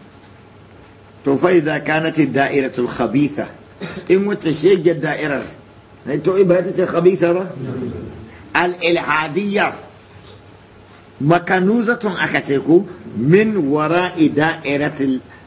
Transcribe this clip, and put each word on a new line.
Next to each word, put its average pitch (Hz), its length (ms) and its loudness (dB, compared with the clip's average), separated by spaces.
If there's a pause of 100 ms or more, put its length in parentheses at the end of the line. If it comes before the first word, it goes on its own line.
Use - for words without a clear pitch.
(1200)
To 139 120 2
fa 175 160 2
idza 151 280 2
kanat 156 380 -2
ad-da'iratul 135 680 0
khabitha, 113 600 -2 (600)
in 196 180 4
wacce 165 260 -2
shege 170 420 2
da'irar, 143 480 -4 (640)
eh, 143 160 -4
to 190 220 4
ba 175 180 4
ta - 100 -6
ce 180 140 0
khabitha 170 480 2
ba? 180 180 -4 (1000)
Al-ilhadiyya. 170 1200 -2 (1500)
Makanuzatun 190 1000 2
aka 151 240 0
ce 139 160 0
ko, 175 260 4 (320)
min 196 380 4 (160)
wara'i 160 640 2
da'iratil, 143 840 -2 (260)